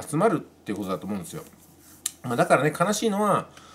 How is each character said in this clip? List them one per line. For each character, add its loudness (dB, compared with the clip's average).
集 -6
ま 4
る 2
っ -6
て -12
い -4
う -6
こ -6
と -6
だ -2
と -12
思 -4
う -6
ん -8
で -12
す -14
よ。 -12
ま -4
あ、 0
だ 4
か 6
ら 2
ね、 2
悲 2
し -2
い 2
の 0
は、 2